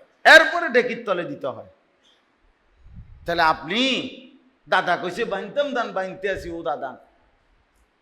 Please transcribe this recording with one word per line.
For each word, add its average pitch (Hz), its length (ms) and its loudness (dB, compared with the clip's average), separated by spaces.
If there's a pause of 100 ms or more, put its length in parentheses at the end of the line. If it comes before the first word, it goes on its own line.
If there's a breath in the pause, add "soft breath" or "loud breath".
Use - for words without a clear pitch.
(240)
এরপরে 320 440 8
ঢেকির 233 380 0
তলে 180 180 -2
দিতে 143 220 -10
হয়। 113 200 -10 (1600)
তাহলে 170 160 0
আপনি, 170 680 0 (580)
"দাদা 180 280 2
কইছে 185 280 -6
বাইনতাম 202 480 -4
দান, 226 200 -4
বাইনতে 190 380 -6
আছি", 175 200 -8
ও 165 120 -10
দাদা, 139 340 -8 (1040)